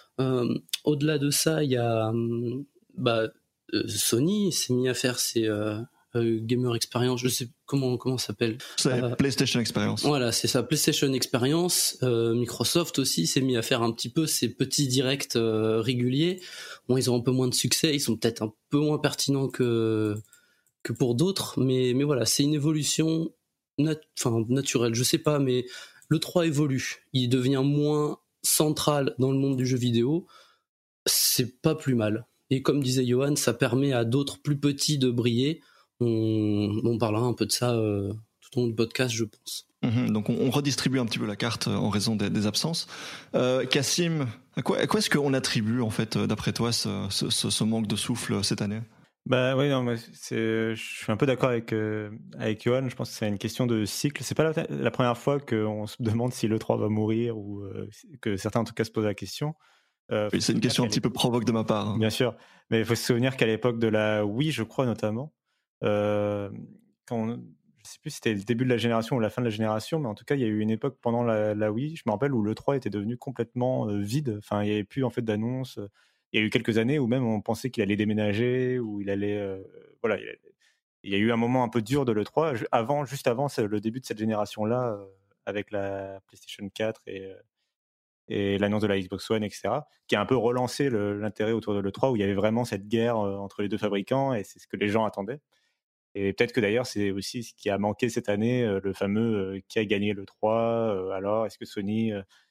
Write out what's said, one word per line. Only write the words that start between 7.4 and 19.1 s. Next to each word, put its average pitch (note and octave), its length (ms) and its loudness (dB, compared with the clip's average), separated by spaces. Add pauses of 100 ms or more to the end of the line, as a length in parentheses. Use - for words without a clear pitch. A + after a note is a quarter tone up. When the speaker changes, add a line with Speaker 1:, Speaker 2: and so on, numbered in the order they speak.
Speaker 1:
comment, C3 320 0
comment B2 200 -2
ça - 100 -4
s'appelle. A2+ 300 -2 (200)
Speaker 2:
C'est - 140 2
Speaker 1:
Euh, A#2+ 240 0
Speaker 2:
PlayStation B2+ 440 2
Experience. G#2 440 0
Speaker 1:
Voilà, C3 280 2
c'est - 160 0
ça, B2 140 2
PlayStation D3 520 2
Experience. C#3 880 2
Euh, A#2 300 4
Microsoft B2 680 0
aussi D#3+ 280 0
s'est C#3+ 140 2
mis C3 140 2
à A2+ 60 2
faire A#2+ 200 0
un A#2 100 2
petit A#2 180 -6
peu D#3+ 180 0
ses B2+ 220 0
petits C3+ 380 0
directs, C3 480 0
euh, A2 460 2
réguliers. C3 600 0 (480)
Bon, B2+ 80 4
ils A#2+ 120 2
ont A#2+ 60 4
un B2 60 2
peu B2 100 0
moins B2+ 160 2
de A#2+ 60 -2
succès, C#3+ 420 2
ils C#3+ 60 0
sont A#2 160 0
peut-être A2+ 240 0
un A2+ 120 -2 (160)
peu C#3+ 100 2
moins D3+ 180 2
pertinents C#3 500 0